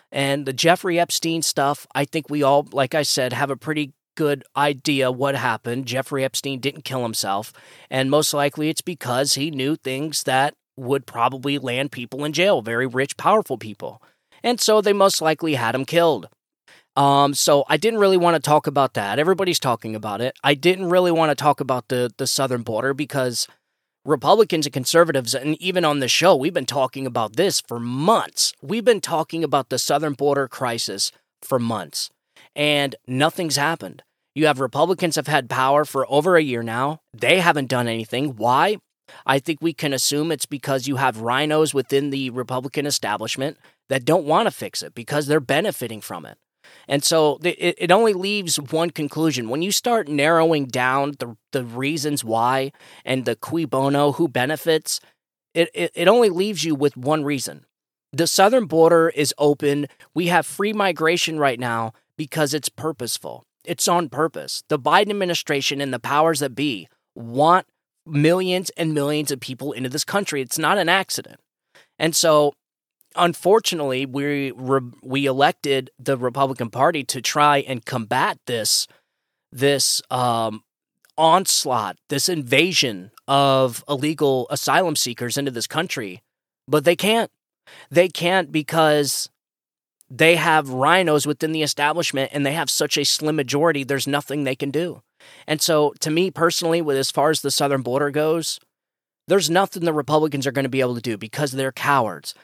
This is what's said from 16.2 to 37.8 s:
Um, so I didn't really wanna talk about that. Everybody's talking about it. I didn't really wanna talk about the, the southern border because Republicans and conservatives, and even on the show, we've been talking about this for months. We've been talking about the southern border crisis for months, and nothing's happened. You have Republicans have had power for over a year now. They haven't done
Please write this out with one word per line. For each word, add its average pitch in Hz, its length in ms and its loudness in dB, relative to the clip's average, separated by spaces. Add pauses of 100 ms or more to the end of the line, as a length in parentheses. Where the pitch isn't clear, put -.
Um, 139 380 6
so 143 360 4
I 156 80 4
didn't 220 220 0
really 190 180 6
wanna 170 220 4
talk 147 280 2
about 139 280 0
that. 104 220 -2
Everybody's 175 420 2
talking 113 360 -2
about 107 260 -6
it. 131 220 -4
I 147 120 4
didn't 180 340 2
really 180 220 4
wanna 160 240 2
talk 143 240 0
about 127 280 -4
the, 123 300 -2
the 131 100 -4
southern 127 360 -2
border 120 300 -2
because 131 540 -4 (560)
Republicans 156 640 2
and 143 80 -6
conservatives, 139 600 2
and 143 280 -4
even 180 240 0
on 147 140 2
the 127 80 0
show, 165 280 4
we've 139 180 0
been 139 120 -2
talking 135 400 -2
about 120 300 -4
this 180 260 0
for 120 180 -8
months. 135 800 0
We've 202 220 -6
been 208 180 4
talking 165 420 -4
about 139 260 0
the 127 100 -2
southern 147 340 0
border 139 340 0
crisis 117 640 -6 (300)
for 135 180 0
months, 107 500 -6 (460)
and 143 400 0 (120)
nothing's 147 480 0
happened. 143 480 -4 (300)
You 151 140 2
have 135 120 2
Republicans 151 580 0
have 139 100 -4
had 139 220 0
power 139 360 2
for 135 240 -4
over 151 260 4
a 165 60 6
year 120 220 -2
now. 127 380 -4 (120)
They 131 260 2
haven't 147 300 2
done 123 180 0